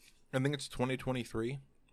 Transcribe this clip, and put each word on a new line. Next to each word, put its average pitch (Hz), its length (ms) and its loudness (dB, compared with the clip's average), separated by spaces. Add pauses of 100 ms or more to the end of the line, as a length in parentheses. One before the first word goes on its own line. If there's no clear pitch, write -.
(320)
I 135 60 4
think 139 160 4
it's 139 140 -6
twenty 131 280 0
twenty-three. 127 600 -2 (340)